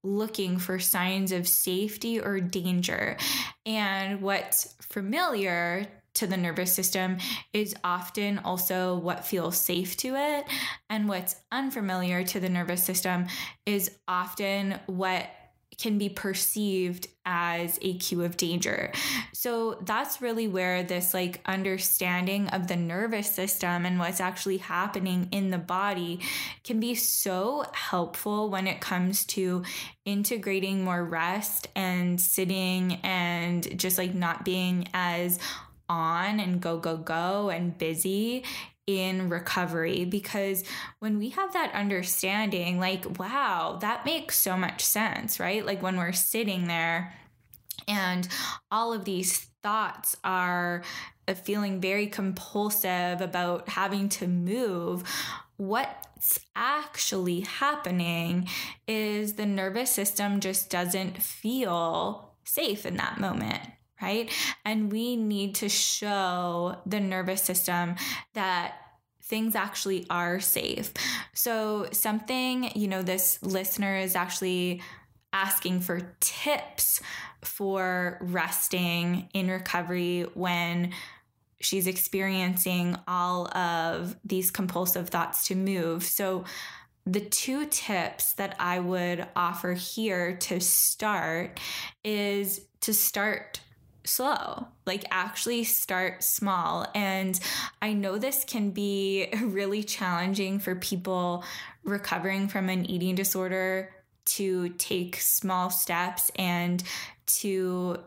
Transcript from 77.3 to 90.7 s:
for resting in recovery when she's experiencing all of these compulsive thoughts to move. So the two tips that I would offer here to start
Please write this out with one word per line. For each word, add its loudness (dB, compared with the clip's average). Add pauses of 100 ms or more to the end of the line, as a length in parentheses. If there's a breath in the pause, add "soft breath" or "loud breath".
for 0
resting 0
in 2
recovery 0 (120)
when 0 (680 loud breath)
she's 2
experiencing 2 (100)
all 0
of 0
these 0
compulsive -2
thoughts 0
to 0
move. 2
So 0 (600 loud breath)
the 2
two 0
tips 0
that -4
I 2
would 0
offer 0
here 0
to -2
start 2 (460 loud breath)